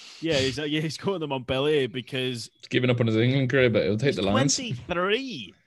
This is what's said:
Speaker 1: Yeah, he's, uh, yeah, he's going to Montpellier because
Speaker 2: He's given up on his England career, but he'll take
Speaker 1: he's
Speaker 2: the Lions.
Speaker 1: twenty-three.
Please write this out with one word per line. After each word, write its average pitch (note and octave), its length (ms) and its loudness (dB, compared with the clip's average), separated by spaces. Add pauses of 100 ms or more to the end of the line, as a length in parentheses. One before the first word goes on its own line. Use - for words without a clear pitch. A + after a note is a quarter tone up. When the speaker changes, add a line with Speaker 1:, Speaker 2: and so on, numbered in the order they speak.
(200)
Speaker 1:
Yeah, D#3 180 0
he's, C3 200 0
uh, D3+ 60 -4
yeah, D3+ 160 -2
he's D3+ 180 -4
going F#3+ 220 -4
to D3+ 80 -6
Montpellier C3+ 600 0
because B2+ 680 -6
Speaker 2:
He's - 120 -20
given B2+ 220 2
up A#2+ 100 2
on A#2 60 2
his A2 100 2
England B2+ 340 2
career, B2+ 200 6
but G2+ 140 4
he'll G2+ 120 2
take B2 120 0
Speaker 1:
he's B2 80 0
Speaker 2:
the - 60 -2
Lions. G#2+ 340 2
Speaker 1:
twenty-three. F#3 1000 -4 (120)